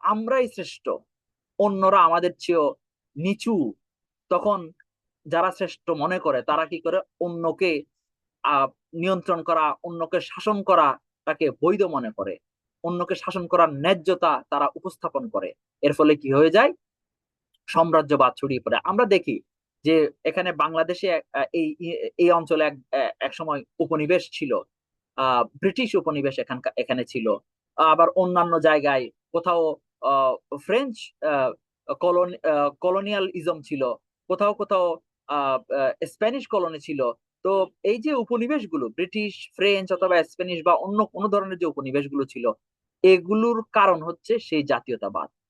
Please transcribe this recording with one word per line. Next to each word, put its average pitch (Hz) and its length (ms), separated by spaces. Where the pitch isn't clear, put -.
আমরাই 226 480
শ্রেষ্ঠ, - 400
অন্যরা 190 460
আমাদের 175 340
চেয়েও 156 360
নিচু, 180 560
তখন 190 440
যারা 170 260
শ্রেষ্ঠ - 380
মনে 160 280
করে, 135 240
তারা 156 240
কি 160 140
করে? 175 200
অন্যকে, 165 640
আহ, 135 260
নিয়ন্ত্রণ 170 500
করা, 156 320
অন্যকে 170 360
শাসন 202 420
করা, 160 360
তাকে 156 260
বৈধ 180 320
মনে 139 340
করে। 95 220
অন্যকে 175 300
শাসন 180 320
করার 170 260
ন্যায্যতা 160 800
তারা 143 240
উপস্থাপন 143 540
করে। 95 240
এর 143 100
ফলে 151 240
কি 139 160
হয়ে 151 180
যায়? 233 220
সাম্রাজ্যবাদ 151 720
ছড়িয়ে 135 240
পড়ে। 113 240
আমরা 214 200
দেখি 185 360
যে 156 260
এখানে 175 280
বাংলাদেশে, 160 640
আহ, 139 380
এই, 156 240
এই 175 120
অঞ্চলে 160 340
এক, 147 80
আহ, 131 180
এক - 140
সময় 151 300
উপনিবেশ 160 540
ছিল, 123 260
আহ, 127 280
ব্রিটিশ 190 500
উপনিবেশ 147 440
এখানকা-, 127 380
এখানে 127 280
ছিল। 113 320
আবার 160 340
অন্যান্য 175 500
জায়গায় 143 500
কোথাও, 170 440
আহ, 135 560
ফ্রেঞ্চ, 226 400
আহ, 139 280
কলোন-, 175 540
আহ, 147 220
কলোনিয়ালিজম 185 840
ছিল, 135 320
কোথাও 202 260
কোথাও, 185 440
আহ, 135 480
আহ, 135 320
স্প্যানিশ 226 400
কলোনি 170 340
ছিল। 135 320
তো 190 240
এই 220 160
যে 294 160
উপনিবেশগুলো, 233 720
ব্রিটিশ, 185 680
ফ্রেঞ্চ 190 380
অথবা 180 300
স্প্যানিশ 175 420
বা 175 100
অন্য 202 320
কোনো 202 220
ধরনের 190 300
যে 170 80
উপনিবেশগুলো 139 580
ছিল, 120 280
এগুলোর 214 600
কারণ 190 300
হচ্ছে 170 360
সেই 156 240
জাতীয়তাবাদ। 110 680